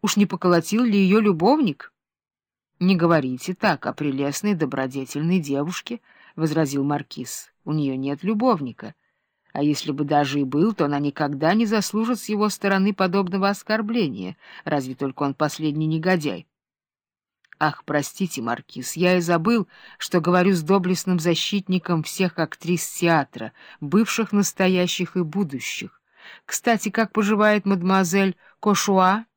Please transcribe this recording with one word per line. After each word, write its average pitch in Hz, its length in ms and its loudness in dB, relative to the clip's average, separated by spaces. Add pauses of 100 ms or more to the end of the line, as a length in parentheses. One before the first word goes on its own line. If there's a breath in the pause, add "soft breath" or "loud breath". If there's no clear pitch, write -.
"Уж - 140 0
не 202 100 4
поколотил 180 580 2
ли 208 140 2
её 196 220 6
любовник?" 208 720 2 (880)
"Не 185 160 4
говорите 160 580 2
так 175 320 0
о 123 60 -4
прелестной, 143 640 -2
добродетельной 143 840 -2
девушке", — 147 640 -4 (360 soft breath)
возразил 151 460 0
маркиз. 143 720 -6 (120)
"У 151 80 -6
неё 147 220 -2
нет 139 300 -6
любовника. 190 720 -2 (560)
А 139 100 -2
если 147 300 -2
бы 139 100 -4
даже 143 380 2
и 139 40 0
был, 156 300 0
то 160 120 0
она 143 120 -2
никогда 147 560 0
не 226 120 2
заслужит 220 520 -2
с - 100 -12
его 208 200 0
стороны 196 440 0
подобного 190 560 0
оскорбления, 202 880 -2 (280 loud breath)
разве 131 320 -4
только 139 260 -6
он 139 120 -4
последний 156 520 -2
негодяй". 156 640 -2 (1120)
"Ах, 156 240 -2
простите, 147 580 -4
маркиз, - 540 -8
я 180 220 4
и - 20 2
забыл, 175 480 2 (280 loud breath)
что - 240 0
говорю 180 320 4
с 170 100 0
доблестным 180 580 0
защитником 175 840 0
всех - 380 -2
актрис 160 500 -4
театра, 151 640 0 (280 loud breath)
бывших, 202 520 0
настоящих 185 840 0
и 180 60 0
будущих. 151 800 -6 (420 loud breath)
Кстати, - 440 0
как 214 240 -2
поживает 214 520 2
мадемуазель 190 720 2 (220 soft breath)
Кошуа?" 196 680 2 (100)